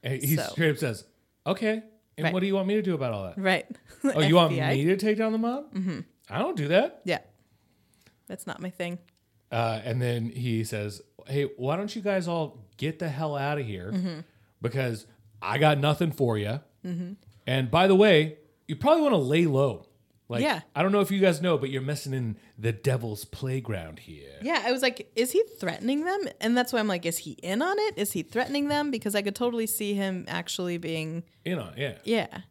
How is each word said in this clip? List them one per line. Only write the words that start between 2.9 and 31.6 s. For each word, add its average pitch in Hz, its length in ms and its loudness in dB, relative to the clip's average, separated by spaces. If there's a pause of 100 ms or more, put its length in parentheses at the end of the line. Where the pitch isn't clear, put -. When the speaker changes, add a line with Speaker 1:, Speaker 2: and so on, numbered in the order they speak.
Speaker 1:
about 131 180 -2
all 98 120 -4
that?" 92 120 -10
Speaker 2:
Right. 190 300 0 (200)
<laughs> - 160 -20
Speaker 1:
"Oh, 269 180 2
you 151 140 4
want 165 180 8
Speaker 2:
F 135 40 0
B - 40 0
I? 147 120 4
Speaker 1:
me 139 120 2
to 185 120 4
take 214 220 2
down 220 120 0
the 226 60 -2
mob? 254 380 -4
Speaker 2:
Mm-hmm. 185 240 -4 (320)
Speaker 1:
I 120 80 -4
don't 294 180 -2
do 147 120 -2
that." 220 360 2
Speaker 2:
Yeah. 175 140 -2 (1080)
That's - 200 -14
not - 140 -10
my 185 80 -8
thing. 175 280 -8 (540)
Speaker 1:
Uh, 113 320 0
and 123 180 -2
then 120 280 -2
he 117 340 -2
says, 104 380 -6 (260)
"Hey, 143 160 0 (140)
why 135 180 -2
don't 208 200 -6
you 226 60 -8
guys 190 260 -2
all 151 380 -4 (120)
get 156 220 -4
the 165 100 -4
hell 147 260 -4
outta 143 260 -2
here? 101 320 -6
Speaker 2:
Mm-hmm. 180 260 -4 (420)
Speaker 1:
Because 120 440 -2 (360)
I 98 160 -2
got 147 200 6
nothing 147 340 2
for 120 260 2
ya. 104 220 -2 (260)
Speaker 2:
Mm-hmm. 180 280 -6 (340)
Speaker 1:
And 127 240 0
by 175 160 6
the 196 80 8
way, 165 420 6 (300)
you 160 80 -4
probably 311 280 6
wanna 262 140 4
lay 151 280 4
low. 135 420 2 (420)
Like, 120 140 0
Speaker 2:
Yeah. 240 180 0 (120)
Speaker 1:
I 143 80 0
don't 196 120 4
know 202 80 6
if 190 100 2
you 196 80 0
guys 175 220 4
know, 175 160 2
but 135 140 -2
you're 131 100 -2
messing 139 320 -4
in 120 240 -2 (200)
the 113 140 0
devil's 113 540 -2
playground 113 720 -6
here." 71 420 -18
Speaker 2:
Yeah, 285 240 0
I 247 60 2
was 262 100 0
like, 254 360 -2
"Is 247 140 2
he 415 120 4 (160)
threatening 240 460 -2
them?" 381 240 -2 (100)
And 233 160 2
that's 247 160 2
why 247 80 0
I'm 214 80 0
like, 175 180 -2
"Is 165 120 -2
he - 140 -10 (120)
in 196 180 -2
on 370 160 0
it? 427 200 -2
Is 202 160 -2
he 160 100 -2
threatening 277 460 -2
them?" 294 220 0
Because 220 240 -4
I 202 60 2
could 202 140 -4
totally 233 320 -2
see 208 280 -2
him 190 340 -2
actually 175 480 -4
being 165 460 -6 (200)
Speaker 1:
In 170 160 -4
on 90 180 -10